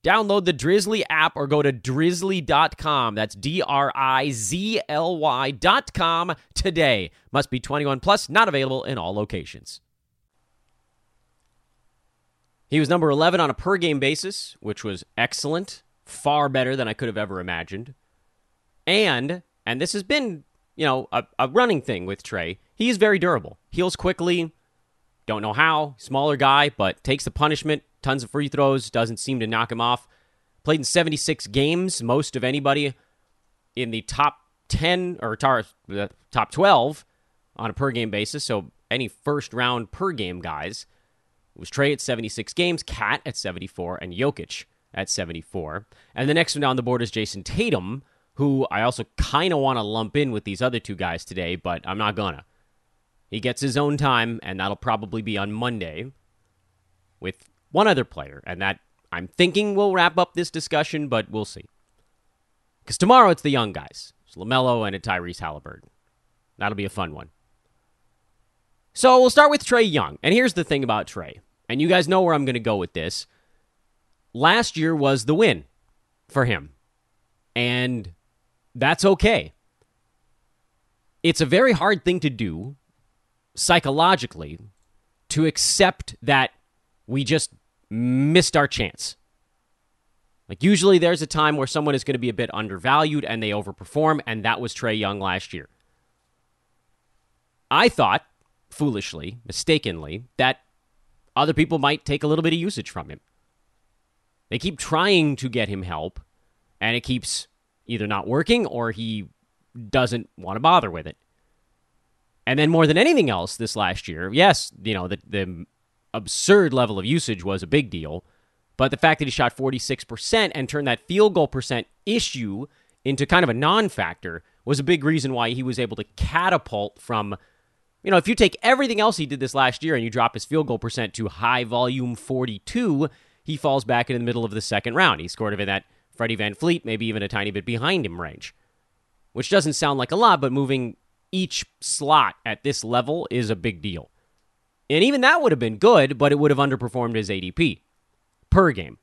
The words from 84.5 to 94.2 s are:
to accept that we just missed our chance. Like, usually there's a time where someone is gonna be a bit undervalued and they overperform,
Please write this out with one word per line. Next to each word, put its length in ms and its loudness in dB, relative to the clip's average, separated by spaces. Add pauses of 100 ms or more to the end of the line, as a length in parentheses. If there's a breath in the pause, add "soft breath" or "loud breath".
to 180 2
accept 760 2
that 280 2 (560)
we 180 -2
just 280 0 (380)
missed 680 2
our 120 4
chance. 480 -6 (1300)
Like, 140 -8
usually 360 6
there's 240 2
a 40 -4
time 300 2
where 100 0
someone 300 0
is 80 -4
gonna 160 -2
be 80 -2
a 60 -4
bit 200 -4
undervalued 720 0
and 180 -4
they 80 -2
overperform, 760 -2